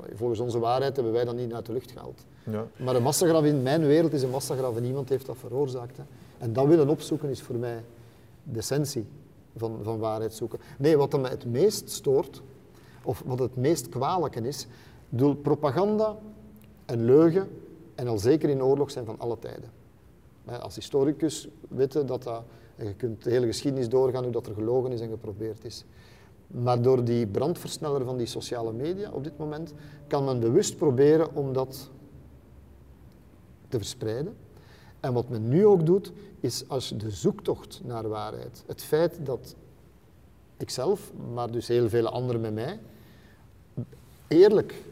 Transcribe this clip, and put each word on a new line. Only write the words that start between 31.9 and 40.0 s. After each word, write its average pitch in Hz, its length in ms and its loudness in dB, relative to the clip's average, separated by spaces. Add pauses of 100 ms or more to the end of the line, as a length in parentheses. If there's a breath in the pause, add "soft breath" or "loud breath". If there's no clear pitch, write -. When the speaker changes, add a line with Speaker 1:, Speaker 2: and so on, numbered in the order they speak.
Speaker 1:
te 127 100 -4
verspreiden. 113 560 -6 (640 loud breath)
En 131 140 -2
wat 120 160 0
men 110 200 -4
nu 170 160 6
ook 190 200 6
doet, 185 260 2 (280 loud breath)
is - 280 -4
als - 300 -6
de 107 140 -6
zoektocht - 720 -4
naar 117 260 -8
waarheid, 110 580 -10
het - 160 -12
feit 165 400 2
dat 131 320 -8 (1000)